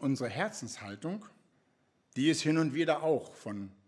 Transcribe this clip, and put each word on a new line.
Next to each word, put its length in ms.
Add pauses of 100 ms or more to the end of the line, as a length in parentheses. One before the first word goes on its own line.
unsere 280
Herzenshaltung, 960 (920)
die 140
ist 100
hin 180
und 160
wieder 300
auch 320
von 340 (180)